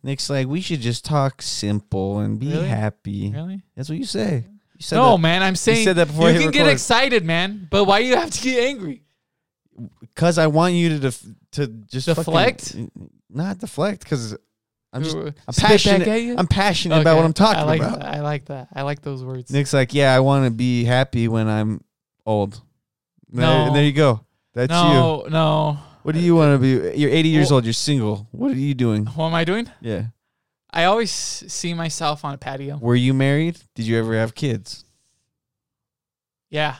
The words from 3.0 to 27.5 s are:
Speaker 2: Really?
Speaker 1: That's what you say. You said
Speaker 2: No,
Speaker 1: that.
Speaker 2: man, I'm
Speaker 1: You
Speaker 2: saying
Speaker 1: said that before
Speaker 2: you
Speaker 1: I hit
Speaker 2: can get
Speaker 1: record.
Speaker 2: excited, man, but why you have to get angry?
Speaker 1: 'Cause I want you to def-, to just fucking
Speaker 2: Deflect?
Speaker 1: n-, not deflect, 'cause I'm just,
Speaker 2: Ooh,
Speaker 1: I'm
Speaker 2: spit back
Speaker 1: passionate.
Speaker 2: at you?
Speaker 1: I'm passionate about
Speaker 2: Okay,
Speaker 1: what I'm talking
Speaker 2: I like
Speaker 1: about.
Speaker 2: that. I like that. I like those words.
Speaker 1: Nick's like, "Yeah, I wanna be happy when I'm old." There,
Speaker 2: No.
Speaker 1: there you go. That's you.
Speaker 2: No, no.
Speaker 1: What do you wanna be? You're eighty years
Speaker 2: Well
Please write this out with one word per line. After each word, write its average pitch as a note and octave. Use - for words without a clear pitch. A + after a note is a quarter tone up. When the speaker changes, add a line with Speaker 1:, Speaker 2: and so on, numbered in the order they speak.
Speaker 2:
Really? F3+
Speaker 1:
That's C#3
what D#3
you C4+
say. F#3+
You -
said -
Speaker 2:
No, A#3+
Speaker 1:
that. F#3+
Speaker 2:
man, E3
I'm F#3+
Speaker 1:
You -
Speaker 2:
saying A3+
Speaker 1:
said F#3
that E3
before D#3
Speaker 2:
you E3+
Speaker 1:
I D#3+
hit E3
Speaker 2:
can D#3
get -
Speaker 1:
record. D4
Speaker 2:
excited, A#3+
man, F3+
but G3+
why G3
you B3
have E4+
to -
get B3
angry? A3
Speaker 1:
'Cause E3
I D#3+
want E3+
you E3+
to D3+
def-, C3+
to C#3+
just A2+
fucking D#3+
Speaker 2:
Deflect? E3+
Speaker 1:
n-, A2+
not F3+
deflect, F#3+
'cause A2+
I'm C3+
just, D#3+
Speaker 2:
Ooh, D#3
Speaker 1:
I'm B2
Speaker 2:
spit -
back G#3+
Speaker 1:
passionate. G3
Speaker 2:
at A3
you? A#3+
Speaker 1:
I'm F3+
passionate E3+
about D#3+
Speaker 2:
Okay, D#3
Speaker 1:
what E3
I'm D#3+
talking G3
Speaker 2:
I D3+
like D#3
Speaker 1:
about. -
Speaker 2:
that. C#3
I D3+
like D3
that. C3+
I C#3
like C#3+
those C3
words. B2+
Speaker 1:
Nick's C#3
like, C3+
"Yeah, C#3
I C3
wanna C3+
be A#2+
happy A#2+
when A2+
I'm G#2+
old." G#2
There, B2
Speaker 2:
No. D3+
Speaker 1:
there C#3+
you D3
go. C3+
That's B2+
you. E3+
Speaker 2:
No, E3+
no. D#3
Speaker 1:
What D#3+
do E3
you E3+
wanna D3
be? C3
You're C#3+
eighty D#3+
years D3+
Speaker 2:
Well C#3+